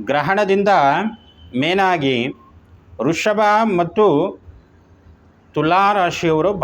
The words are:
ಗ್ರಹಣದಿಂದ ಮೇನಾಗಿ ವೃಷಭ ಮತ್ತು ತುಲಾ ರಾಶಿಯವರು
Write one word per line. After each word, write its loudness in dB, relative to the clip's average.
ಗ್ರಹಣದಿಂದ 0
ಮೇನಾಗಿ 0
ವೃಷಭ -2
ಮತ್ತು 0
ತುಲಾ 2
ರಾಶಿಯವರು 0